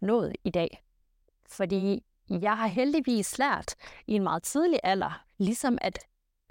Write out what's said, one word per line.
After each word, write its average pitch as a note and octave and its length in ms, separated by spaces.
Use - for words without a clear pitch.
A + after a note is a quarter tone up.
nået G#3+ 320
i F#3 60
dag. E3+ 320
Fordi G3 540
jeg G3+ 260
har A3+ 100
heldigvis B3+ 720
lært - 360
i G#3+ 60
en G#3 100
meget E3+ 200
tidlig D#4+ 400
alder, F3+ 420
ligesom A#3 420
at - 180